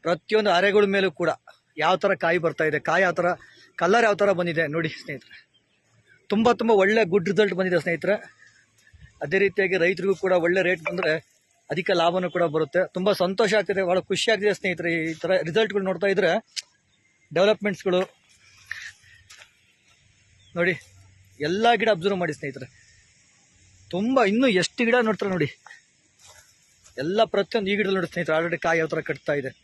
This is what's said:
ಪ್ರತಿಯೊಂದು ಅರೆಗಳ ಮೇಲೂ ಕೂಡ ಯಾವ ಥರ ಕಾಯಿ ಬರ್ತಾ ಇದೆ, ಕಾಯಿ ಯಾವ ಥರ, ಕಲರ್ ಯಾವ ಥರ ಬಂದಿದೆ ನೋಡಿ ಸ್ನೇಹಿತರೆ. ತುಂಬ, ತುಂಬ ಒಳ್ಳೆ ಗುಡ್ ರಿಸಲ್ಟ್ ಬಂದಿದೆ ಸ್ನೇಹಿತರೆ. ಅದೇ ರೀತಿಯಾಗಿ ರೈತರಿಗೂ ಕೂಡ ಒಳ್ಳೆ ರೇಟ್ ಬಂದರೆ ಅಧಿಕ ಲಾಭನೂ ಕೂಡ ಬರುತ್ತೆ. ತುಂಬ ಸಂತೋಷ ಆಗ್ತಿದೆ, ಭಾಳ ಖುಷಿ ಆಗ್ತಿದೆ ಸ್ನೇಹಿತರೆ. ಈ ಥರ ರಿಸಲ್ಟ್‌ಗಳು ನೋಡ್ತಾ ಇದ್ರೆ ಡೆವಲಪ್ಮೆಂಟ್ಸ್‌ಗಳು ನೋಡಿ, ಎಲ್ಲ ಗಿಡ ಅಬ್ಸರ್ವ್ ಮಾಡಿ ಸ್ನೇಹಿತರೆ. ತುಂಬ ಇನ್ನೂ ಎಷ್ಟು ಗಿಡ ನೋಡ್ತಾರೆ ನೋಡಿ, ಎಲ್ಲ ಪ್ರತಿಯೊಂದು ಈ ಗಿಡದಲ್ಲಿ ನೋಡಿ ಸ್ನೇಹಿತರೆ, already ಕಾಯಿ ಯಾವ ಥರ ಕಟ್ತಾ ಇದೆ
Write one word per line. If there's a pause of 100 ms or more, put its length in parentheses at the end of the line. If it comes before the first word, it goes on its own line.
ಪ್ರತಿಯೊಂದು
ಅರೆಗಳ
ಮೇಲೂ
ಕೂಡ (480)
ಯಾವ
ಥರ
ಕಾಯಿ
ಬರ್ತಾ
ಇದೆ,
ಕಾಯಿ
ಯಾವ
ಥರ, (500)
ಕಲರ್
ಯಾವ
ಥರ
ಬಂದಿದೆ
ನೋಡಿ
ಸ್ನೇಹಿತರೆ. (920)
ತುಂಬ,
ತುಂಬ
ಒಳ್ಳೆ
ಗುಡ್
ರಿಸಲ್ಟ್
ಬಂದಿದೆ
ಸ್ನೇಹಿತರೆ. (1080)
ಅದೇ
ರೀತಿಯಾಗಿ
ರೈತರಿಗೂ
ಕೂಡ
ಒಳ್ಳೆ
ರೇಟ್
ಬಂದರೆ (320)
ಅಧಿಕ
ಲಾಭನೂ
ಕೂಡ
ಬರುತ್ತೆ. (120)
ತುಂಬ
ಸಂತೋಷ
ಆಗ್ತಿದೆ,
ಭಾಳ
ಖುಷಿ
ಆಗ್ತಿದೆ
ಸ್ನೇಹಿತರೆ.
ಈ
ಥರ (160)
ರಿಸಲ್ಟ್‌ಗಳು
ನೋಡ್ತಾ
ಇದ್ರೆ (1040)
ಡೆವಲಪ್ಮೆಂಟ್ಸ್‌ಗಳು (2500)
ನೋಡಿ, (680)
ಎಲ್ಲ
ಗಿಡ
ಅಬ್ಸರ್ವ್
ಮಾಡಿ
ಸ್ನೇಹಿತರೆ. (1200)
ತುಂಬ
ಇನ್ನೂ (140)
ಎಷ್ಟು
ಗಿಡ
ನೋಡ್ತಾರೆ
ನೋಡಿ, (1500)
ಎಲ್ಲ
ಪ್ರತಿಯೊಂದು
ಈ
ಗಿಡದಲ್ಲಿ
ನೋಡಿ
ಸ್ನೇಹಿತರೆ,
already
ಕಾಯಿ
ಯಾವ
ಥರ
ಕಟ್ತಾ
ಇದೆ (140)